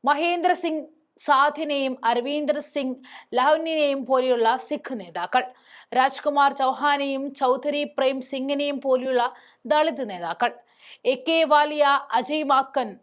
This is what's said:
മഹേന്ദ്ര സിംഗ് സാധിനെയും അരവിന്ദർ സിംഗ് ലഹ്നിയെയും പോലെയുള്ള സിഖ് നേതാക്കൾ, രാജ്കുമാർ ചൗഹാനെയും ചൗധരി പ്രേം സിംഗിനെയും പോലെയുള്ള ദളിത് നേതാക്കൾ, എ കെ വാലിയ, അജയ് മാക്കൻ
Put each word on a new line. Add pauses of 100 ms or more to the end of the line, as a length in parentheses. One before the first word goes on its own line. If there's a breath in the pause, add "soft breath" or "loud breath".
മഹേന്ദ്ര
സിംഗ് (380)
സാധിനെയും (160)
അരവിന്ദർ (140)
സിംഗ് (400 loud breath)
ലഹ്നിയെയും
പോലെയുള്ള (100)
സിഖ്
നേതാക്കൾ, (540 loud breath)
രാജ്കുമാർ (100)
ചൗഹാനെയും (160)
ചൗധരി
പ്രേം
സിംഗിനെയും
പോലെയുള്ള (420 loud breath)
ദളിത്
നേതാക്കൾ, (540 loud breath)
എ (120)
കെ
വാലിയ, (260)
അജയ്
മാക്കൻ